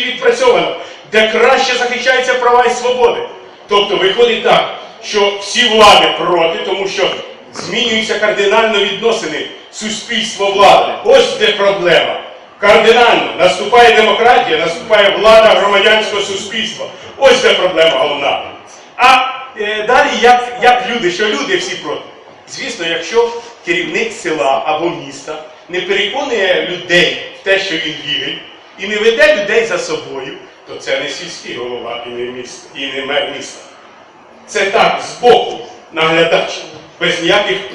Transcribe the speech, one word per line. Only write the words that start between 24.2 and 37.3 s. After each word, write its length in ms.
або 240
міста 540
не 120
переконує 880
людей 600
в 20
те, 160
що 160
він 200
вірить, 340
і 80
не 100
веде 380
людей 300
за 120
собою, 600
то 80
це 240
не 100
сільський 480
голова 500
і 20
не 220
міс-, 340
і 120
не 180
мер 320
міста. 240
Це 180
так, 360
збоку, 560
наглядач, 680
без 220
ніяких 540